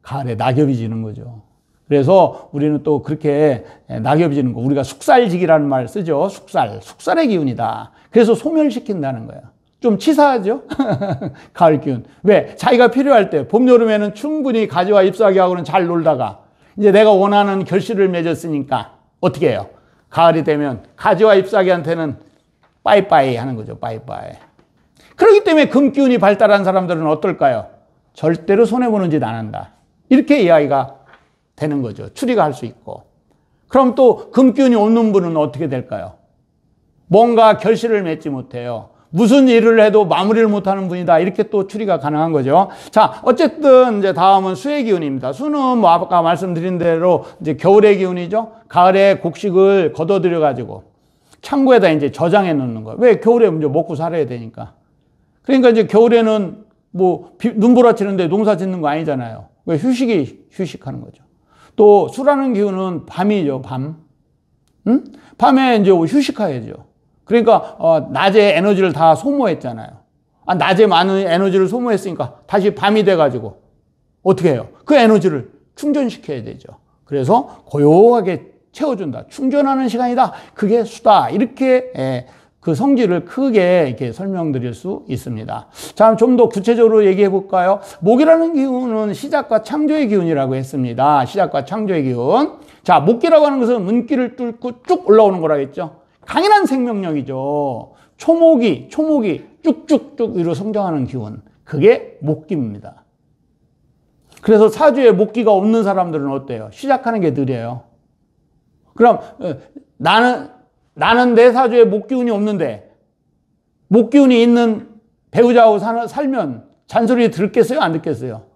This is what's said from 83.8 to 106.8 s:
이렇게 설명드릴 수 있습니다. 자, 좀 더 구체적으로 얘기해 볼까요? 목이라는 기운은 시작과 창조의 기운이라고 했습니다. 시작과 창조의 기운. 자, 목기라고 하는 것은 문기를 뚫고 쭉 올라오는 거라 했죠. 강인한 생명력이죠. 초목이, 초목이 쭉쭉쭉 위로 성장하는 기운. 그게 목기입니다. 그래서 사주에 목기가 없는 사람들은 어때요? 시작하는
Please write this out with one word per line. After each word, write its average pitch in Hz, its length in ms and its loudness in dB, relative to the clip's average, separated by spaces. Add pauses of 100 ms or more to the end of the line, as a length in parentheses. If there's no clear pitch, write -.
이렇게 120 220 -8
설명드릴 151 600 -6
수 - 340 -12
있습니다. 113 600 -10 (260)
자, 220 220 4
좀 247 200 2
더 233 140 4
구체적으로 220 560 2
얘기해 190 240 2
볼까요? 190 500 -2 (200)
목이라는 320 540 2
기운은 247 600 -4
시작과 269 480 -4
창조의 302 460 -2
기운이라고 165 480 -2
했습니다. 131 720 -2
시작과 147 400 -4
창조의 190 400 -4
기운. 143 520 -2 (240)
자, 165 180 2
목기라고 294 460 2
하는 277 140 -2
것은 233 240 -2
문기를 240 520 -4
뚫고 240 460 -10
쭉 359 260 -4
올라오는 202 340 4
거라 156 160 -2
했죠. 143 420 -10 (300)
강인한 403 380 2
생명력이죠. 147 1300 -6 (240)
초목이, 311 720 2
초목이 285 560 -2 (180)
쭉쭉쭉 - 720 -4
위로 170 180 -2
성장하는 185 520 -4
기운. 110 360 -12 (220)
그게 202 580 0
목기입니다. 143 840 -8 (1400)
그래서 214 260 4
사주에 254 420 2
목기가 214 400 0
없는 214 320 2
사람들은 170 480 -4
어때요? 120 400 -10
시작하는 254 480 -4